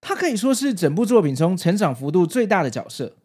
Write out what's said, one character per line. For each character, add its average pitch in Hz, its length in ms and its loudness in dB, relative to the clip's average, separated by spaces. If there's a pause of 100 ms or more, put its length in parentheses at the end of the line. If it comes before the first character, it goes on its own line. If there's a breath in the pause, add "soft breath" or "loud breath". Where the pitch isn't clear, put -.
他 - 140 -6
可 370 140 -2
以 247 80 -2
说 254 180 2
是 269 180 -2
整 170 220 0
部 214 100 0
作 226 160 4
品 147 140 0
中 165 220 0
成 175 200 0
长 190 160 0
幅 135 200 -6
度 180 120 4
最 233 220 0
大 190 160 2
的 135 80 -2
角 110 180 -10
色 - 360 -12